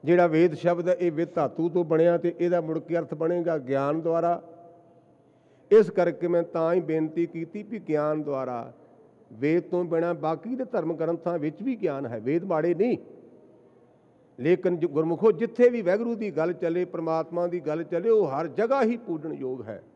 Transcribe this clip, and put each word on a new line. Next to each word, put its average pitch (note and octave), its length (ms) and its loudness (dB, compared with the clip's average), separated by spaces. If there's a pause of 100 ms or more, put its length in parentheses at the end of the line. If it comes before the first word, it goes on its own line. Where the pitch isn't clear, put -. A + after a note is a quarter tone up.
ਜਿਹੜਾ F3 220 6
ਵੇਦ D#3+ 260 4
ਸ਼ਬਦ F3 360 0
ਹੈ, F3+ 100 4
ਇਹ F3 120 2
ਵੇਦ E3 240 -4
ਧਾਤੂ D#3+ 340 0
ਤੋਂ F3 160 0
ਬਣਿਆ E3+ 320 4
ਤੇ E3+ 220 -2
ਇਹਦਾ F3 220 2
ਮੁੜ D#3+ 180 -4
ਕੇ D#3+ 180 -4
ਅਰਥ E3 160 -4
ਬਣੇਗਾ E3 440 0
ਗਿਆਨ C#3 440 -2
ਦੁਆਰਾ। E3 400 0 (1300)
ਇਸ G#3 180 8
ਕਰਕੇ F3 380 0
ਮੈਂ E3+ 160 2
ਤਾਂ E3 300 0
ਹੀ F#3 60 4
ਬੇਨਤੀ D#3+ 460 -2
ਕੀਤੀ E3 380 -10
ਵੀ G#3 160 -10
ਗਿਆਨ D3+ 440 -2
ਦੁਆਰਾ, B2+ 500 -6 (600)
ਵੇਦ D#3 300 0
ਤੋਂ F3+ 200 -2
ਬਿਨਾਂ E3+ 300 0
ਬਾਕੀ D#3+ 420 -4
ਦੇ B3+ 100 -4
ਧਰਮ E3+ 280 -2
ਗ੍ਰੰਥਾਂ E3+ 460 -2
ਵਿੱਚ D3+ 240 -6
ਵੀ B3+ 120 -2
ਗਿਆਨ D3 300 -2
ਹੈ, A#2 140 -6
ਵੇਦ D3 240 0
ਮਾੜੇ F3 300 0
ਨਹੀਂ। G3+ 240 2 (1400)
ਲੇਕਿਨ F3 380 2
ਜੋ E3 100 -2
ਗੁਰਮੁਖੋ, D#3+ 440 2
ਜਿੱਥੇ A#3 380 4
ਵੀ A#3+ 120 0
ਵਾਹਿਗੁਰੂ A3 340 0
ਦੀ G#3 160 -4
ਗੱਲ D#3+ 220 0
ਚੱਲੇ, F3 320 -2
ਪ੍ਰਮਾਤਮਾ E3 640 -2
ਦੀ F3 120 -4
ਗੱਲ D3+ 240 -4
ਚੱਲੇ, F3 260 -2
ਉਹ G#3+ 180 4
ਹਰ D3 200 -2
ਜਗ੍ਹਾ A3+ 360 0
ਹੀ A3+ 140 2
ਪੂਜਣਯੋਗ D3 680 -8
ਹੈ G#2 200 -12 (120)